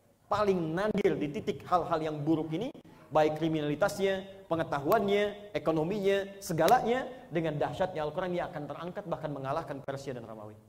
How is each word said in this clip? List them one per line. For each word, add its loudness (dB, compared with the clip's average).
paling 2
nadir 2
di 0
titik -4
hal-hal 2
yang -2
buruk 2
ini, -4
baik 4
kriminalitasnya, 0
pengetahuannya, 2
ekonominya, 0
segalanya, 4
dengan -2
dahsyatnya -2
Al-Quran, -4
ia -4
akan -8
terangkat, -10
bahkan -4
mengalahkan -4
Persia -8
dan -10
Romawi. -14